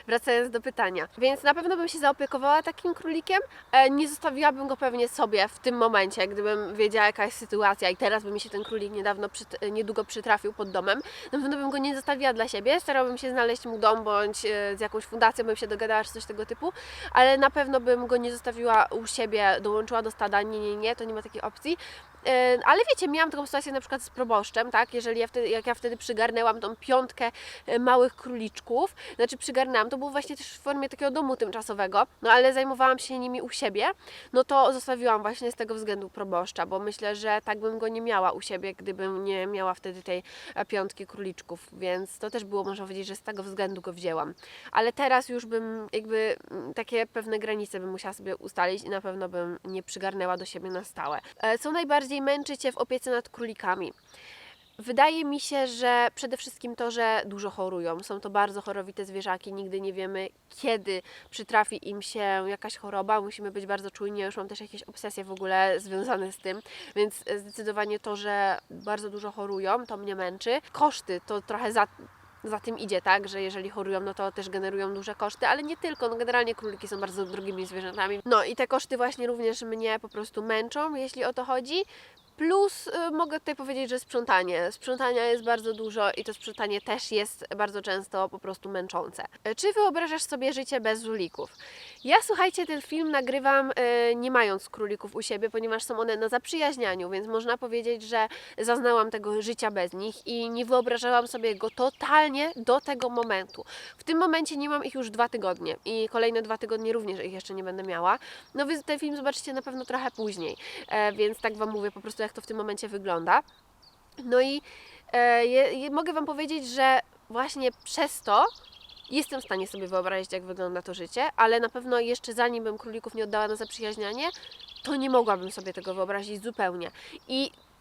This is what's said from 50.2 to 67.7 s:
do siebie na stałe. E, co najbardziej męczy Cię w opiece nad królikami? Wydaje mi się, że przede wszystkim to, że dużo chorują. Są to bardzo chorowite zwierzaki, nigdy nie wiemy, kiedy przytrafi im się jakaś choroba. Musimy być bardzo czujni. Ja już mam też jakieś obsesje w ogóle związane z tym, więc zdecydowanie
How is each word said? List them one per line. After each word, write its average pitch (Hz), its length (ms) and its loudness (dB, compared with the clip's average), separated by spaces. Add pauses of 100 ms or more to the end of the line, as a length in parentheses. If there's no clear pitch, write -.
do 180 80 -10
siebie 185 260 -10
na 185 140 -6
stałe. 151 360 -6 (200)
E, 220 180 2
co 294 140 -4
najbardziej 285 480 2
męczy 277 380 0
Cię 254 140 -2
w - 60 -8
opiece 254 320 -2
nad 240 180 -2
królikami? 196 640 -4 (840)
Wydaje 285 460 4
mi 285 160 -2
się, 277 260 0
że 240 480 4
przede 262 220 -6
wszystkim 240 400 -10
to, 240 140 -2
że 226 360 2
dużo 202 240 -8
chorują. 175 520 -4
Są 202 180 -8
to 202 100 -10
bardzo 202 320 2
chorowite 196 420 -8
zwierzaki, 190 480 -6
nigdy 196 280 -8
nie 196 120 -6
wiemy, 190 360 -6 (200)
kiedy 196 540 -2 (280)
przytrafi 214 580 0
im 202 140 -8
się 196 440 -2
jakaś 202 300 -8
choroba. 202 440 0
Musimy 202 300 -8
być 196 160 -8
bardzo 196 240 -4
czujni. 208 300 -6
Ja 190 60 -2
już 202 100 -8
mam 196 120 -6
też 208 120 -14
jakieś 208 220 -16
obsesje - 420 -10
w 190 60 -14
ogóle 190 500 2
związane 190 520 -4
z - 60 -16
tym, 190 220 -8 (360)
więc 208 280 0 (120)
zdecydowanie 208 640 -4